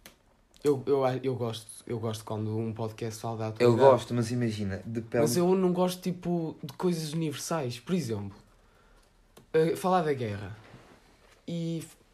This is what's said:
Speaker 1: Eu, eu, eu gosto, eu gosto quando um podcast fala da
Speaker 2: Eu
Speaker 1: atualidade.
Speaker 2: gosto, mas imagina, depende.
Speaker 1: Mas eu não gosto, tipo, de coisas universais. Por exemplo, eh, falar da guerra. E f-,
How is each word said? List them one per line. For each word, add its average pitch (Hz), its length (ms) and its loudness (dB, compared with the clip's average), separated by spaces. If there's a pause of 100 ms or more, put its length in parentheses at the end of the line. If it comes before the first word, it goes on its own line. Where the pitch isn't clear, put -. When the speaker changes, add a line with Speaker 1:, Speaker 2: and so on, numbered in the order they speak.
(640)
Speaker 1:
Eu, 135 220 2
eu, 135 180 2 (200)
eu 131 120 -2
gosto, 113 320 -6 (200)
eu 117 120 -6
gosto 110 240 -6
quando 107 320 -4
um 113 160 -4
podcast 110 480 -8
fala 117 180 -6
da 113 80 -4
Speaker 2:
Eu 110 40 -4
Speaker 1:
atualidade. 120 420 8
Speaker 2:
gosto, 120 220 2
mas 120 180 0
imagina, 107 540 -4
depende. 117 380 -2
Speaker 1:
Mas 120 120 2
eu 180 200 4
não 185 180 2
gosto, 180 280 0
tipo, 175 640 -4
de - 100 -12
coisas 160 400 -2
universais. 156 640 -4
Por 180 160 -4
exemplo, 107 420 -4 (1160)
eh, 160 220 4
falar 185 280 2
da 151 100 0
guerra. 104 420 -4 (920)
E 165 320 -4
f-, - 160 -14 (180)